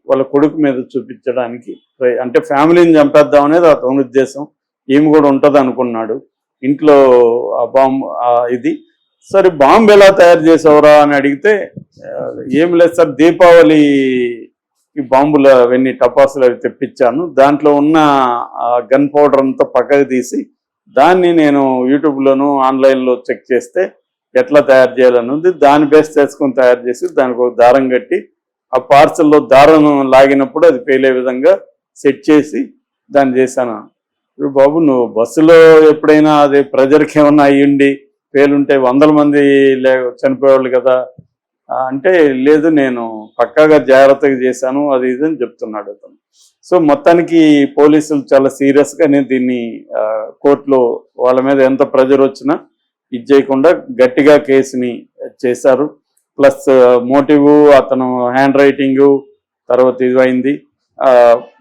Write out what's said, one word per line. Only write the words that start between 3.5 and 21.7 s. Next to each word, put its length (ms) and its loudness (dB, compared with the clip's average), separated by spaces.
అతని 320 0
ఉద్దేశం, 480 -4
ఈమె 240 2
కూడా 160 2
ఉంటది 280 0
అనుకున్నాడు. 640 -4
ఇంట్లో 300 0
ఆ 100 -4
బాంబు, 420 -2
ఆ 400 -4
ఇది, 320 -8
"సరే 160 2
బాంబు 420 2
ఎలా 180 6
తయారు 300 4
చేసావురా?" 600 4
అని 140 0
అడిగితే, 560 -4
ఆ, 380 -14
ఏం 220 -2
లేదు 200 2
సార్, 140 0
దీపావళి 720 4
ఈ 40 -8
బాంబులు 460 0
అవన్నీ 460 2
టపాసులు 520 -2
అవి 100 0
తెప్పించాను, 800 -6
దాంట్లో 380 2
ఉన్న 220 0
ఆ 260 -4
గన్ 220 0
పౌడర్ 260 2
అంతా 240 -2
పక్కకు 440 -2
తీసి 360 -6
దాన్ని 360 2
నేను 540 -2